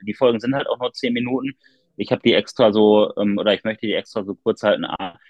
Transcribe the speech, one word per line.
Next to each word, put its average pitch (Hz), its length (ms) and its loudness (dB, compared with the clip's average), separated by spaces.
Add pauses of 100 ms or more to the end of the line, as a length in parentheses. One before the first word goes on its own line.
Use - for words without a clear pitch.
die 104 80 -6
Folgen 120 260 2
sind 123 140 -4
halt 139 140 -4
auch 120 100 -4
nur 123 140 -6
zehn 120 200 -6
Minuten. 123 420 -4 (420)
Ich 107 160 -4
hab 123 100 -4
die 120 120 4
extra 110 380 2
so, 107 440 4
ähm, 101 220 -2
oder 101 160 0
ich - 100 -8
möchte 110 220 -6
die 101 80 -2
extra 98 300 -6
so 98 120 -8
kurz - 260 -4
halten, 95 220 0
A, 90 340 -10 (120)